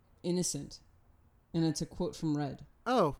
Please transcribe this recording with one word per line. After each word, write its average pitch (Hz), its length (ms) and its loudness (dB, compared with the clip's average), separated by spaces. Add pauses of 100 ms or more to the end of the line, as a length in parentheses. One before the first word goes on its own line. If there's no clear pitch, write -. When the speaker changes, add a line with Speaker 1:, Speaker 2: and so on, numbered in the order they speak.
(220)
Speaker 1:
innocent," 175 560 -2 (720)
and 165 120 4
it's 160 180 2
a 160 40 -2
quote - 280 -4
from 151 220 0
Red. 143 280 -4 (220)
Speaker 2:
Oh. 214 340 4